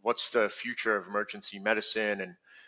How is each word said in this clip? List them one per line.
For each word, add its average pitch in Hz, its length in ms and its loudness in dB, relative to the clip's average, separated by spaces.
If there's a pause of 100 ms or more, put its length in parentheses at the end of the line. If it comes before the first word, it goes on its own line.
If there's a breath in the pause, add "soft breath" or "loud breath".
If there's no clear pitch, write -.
what's - 300 0
the 110 180 4
future 117 480 0
of 90 100 -2
emergency 101 520 -4
medicine 104 640 0
and 90 120 -8 (340 soft breath)